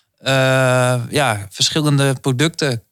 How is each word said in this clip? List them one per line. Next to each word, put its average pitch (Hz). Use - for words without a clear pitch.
eh, 127
ja, 113
verschillende 139
producten 139